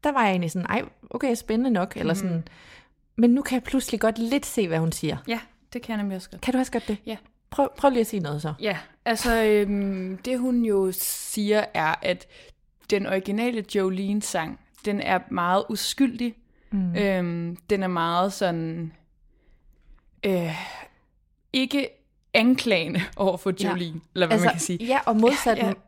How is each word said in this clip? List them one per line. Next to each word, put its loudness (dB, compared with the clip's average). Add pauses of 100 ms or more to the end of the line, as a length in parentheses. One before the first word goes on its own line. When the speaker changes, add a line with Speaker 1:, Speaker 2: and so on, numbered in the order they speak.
Speaker 1:
der 2
var 2
jeg 6
egentlig 0
sådan, -4
"Ej, 0 (260)
okay, 0
spændende 0
nok," 0
eller 0
Speaker 2:
Mhm. -2
Speaker 1:
sådan. -2 (720)
Men 6
nu 4
kan -2
jeg -2
pludselig -2
godt 0
lidt -2
se, 0
hvad 0
hun 0
siger. -4 (100)
Speaker 2:
Ja, -4 (340)
det -10
kan -14
jeg -4
nemlig -4
også -12
godt. -18
Speaker 1:
Kan -2
du 2
også -2
godt -4
det? -2
Speaker 2:
Ja. -8 (380)
Speaker 1:
Prøv, 2
prøv 4
lige 4
at 2
sige -4
noget -4
så. -4
Speaker 2:
Ja, -2 (280)
altså, 2
øhm, 0
det -2
hun 2
jo 2
siger 0
er, 2
at -4 (640)
den 0
originale -2 (100)
Jolene-sang, -2 (260)
den -2
er 2 (120)
meget 2
uskyldig. -2 (380)
Speaker 1:
Mm. 0
Speaker 2:
Øhm, 0 (120)
den 2
er -2
meget 0
sådan, -2 (1300)
øh, 0 (1000)
ikke 0 (460)
anklagende 4 (120)
<laughs> -14
over 2
for -2 (100)
Speaker 1:
Ja. 0
Speaker 2:
Jolene, -4 (140)
eller 2
hvad 4
Speaker 1:
Altså, 4
Speaker 2:
man 4
kan -4
sige. -4
Speaker 1:
ja, 2
og 2
modsat, 4
Speaker 2:
Ja, 0
ja. -2 (140)